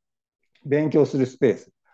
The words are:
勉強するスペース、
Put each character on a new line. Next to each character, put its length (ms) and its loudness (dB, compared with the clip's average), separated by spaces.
勉 260 -2
強 160 2
す 100 -6
る 100 0
ス 120 -14
ペ 120 2
ー 60 -2
ス、 160 -20